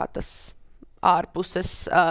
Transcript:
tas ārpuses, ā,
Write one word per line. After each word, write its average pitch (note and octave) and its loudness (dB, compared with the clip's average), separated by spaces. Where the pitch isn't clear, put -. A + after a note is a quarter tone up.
tas - -8
ārpuses, - 0
ā, F3 4